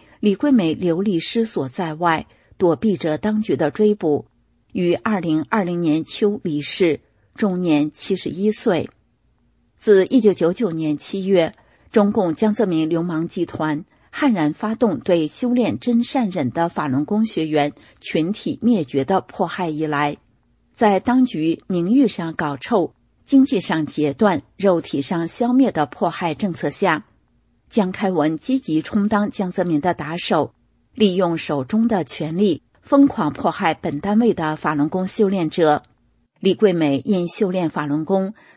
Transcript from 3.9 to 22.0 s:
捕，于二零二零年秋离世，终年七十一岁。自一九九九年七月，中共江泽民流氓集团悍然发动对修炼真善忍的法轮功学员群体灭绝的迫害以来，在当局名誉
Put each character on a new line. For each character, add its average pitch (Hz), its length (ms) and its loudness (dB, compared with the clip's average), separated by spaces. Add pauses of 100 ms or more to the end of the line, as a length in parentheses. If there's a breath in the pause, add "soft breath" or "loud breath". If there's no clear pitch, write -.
捕， 156 320 -2 (460)
于 175 220 0
二 208 260 -2
零 156 280 -2
二 214 160 0
零 175 160 -4
年 160 240 0
秋 208 400 -2
离 147 160 -4
世， 147 400 0 (340)
终 185 260 -2
年 151 300 2
七 - 260 -6
十 - 120 -6
一 190 240 -2
岁。 180 380 -2 (840)
自 196 300 6
一 262 140 4
九 208 120 4
九 175 200 0
九 196 180 -2
年 156 260 -2
七 190 300 -8
月， 180 280 2 (360 soft breath)
中 208 220 4
共 175 220 0
江 214 180 0
泽 208 140 0
民 160 220 0
流 165 140 -2
氓 170 260 -4
集 170 160 -4
团 156 400 -4 (260 soft breath)
悍 285 220 0
然 160 200 2
发 214 220 -4
动 196 260 0
对 170 260 0
修 240 260 -4
炼 220 260 0
真 240 260 0
善 247 240 -2
忍 165 220 -4
的 170 180 -2
法 170 200 -4
轮 139 160 0
功 214 200 0
学 160 220 -4
员 147 260 0 (280 soft breath)
群 170 320 -2
体 - 280 -6
灭 214 240 2
绝 131 220 -2
的 190 160 0
迫 - 240 -4
害 170 240 -4
以 156 160 -4
来， 147 320 -2 (560)
在 202 260 4
当 254 240 2
局 160 420 -2
名 175 240 0
誉 262 180 6